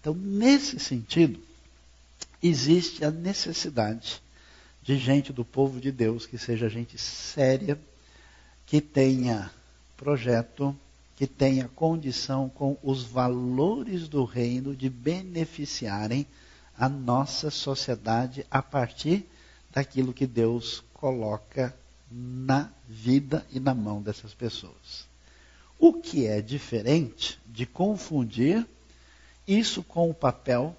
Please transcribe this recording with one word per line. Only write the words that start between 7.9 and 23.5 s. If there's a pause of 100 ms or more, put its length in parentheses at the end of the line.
que
tenha (440)
projeto, (420)
que
tenha
condição
com
os
valores
do
reino
de
beneficiarem (520)
a
nossa
sociedade
a
partir (440)
daquilo
que
Deus (120)
coloca (340)
na (180)
vida